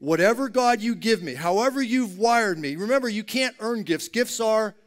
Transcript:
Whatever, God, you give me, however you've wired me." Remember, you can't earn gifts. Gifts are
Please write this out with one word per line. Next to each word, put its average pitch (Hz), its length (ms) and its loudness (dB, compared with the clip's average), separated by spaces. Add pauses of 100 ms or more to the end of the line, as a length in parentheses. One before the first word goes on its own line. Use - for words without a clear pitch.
Whatever, 190 480 2
God, 240 320 2
you 226 160 -2
give 208 260 0
me, 143 120 -8
however 208 460 0
you've 233 380 -2
wired 220 400 2
me." 147 160 -4
Remember, 240 340 0
you 214 140 -4
can't 247 380 -2
earn 220 240 -4
gifts. 160 240 -2
Gifts 240 320 -2
are 220 340 0 (120)